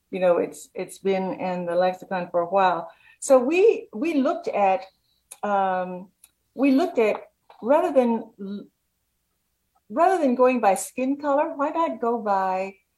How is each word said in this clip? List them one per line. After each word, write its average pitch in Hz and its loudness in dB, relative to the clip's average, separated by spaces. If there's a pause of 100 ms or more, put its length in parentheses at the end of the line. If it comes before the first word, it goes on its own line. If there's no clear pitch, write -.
(120)
you 190 -6
know, 180 4
it's, - -6
it's 185 -10
been 190 -2
in 180 -4
the 170 -2
lexicon 185 -2
for 175 -2
a 175 -2
while. 180 0 (300)
So 262 6
we, 359 2
we 302 -4
looked 277 0
at, 190 2 (600)
um, 185 -2 (440)
we 269 2
looked 285 0
at, 208 0 (320)
rather 294 2
than, 220 -2 (1200)
rather 349 2
than 254 2
going 254 2
by 202 4
skin 262 -4
color, 294 0
why 277 -2
not 320 -4
go 240 -2
by 190 -2 (220)